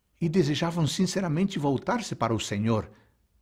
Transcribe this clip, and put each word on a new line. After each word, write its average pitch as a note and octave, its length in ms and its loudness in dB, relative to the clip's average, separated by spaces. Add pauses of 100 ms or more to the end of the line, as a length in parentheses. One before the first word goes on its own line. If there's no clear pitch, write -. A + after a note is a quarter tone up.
(200)
e E3 100 0
desejavam E3 560 2
sinceramente F3+ 720 0
voltar-se D3 560 -2
para A2+ 220 0
o G#2 40 0
Senhor. G#2+ 480 0 (540)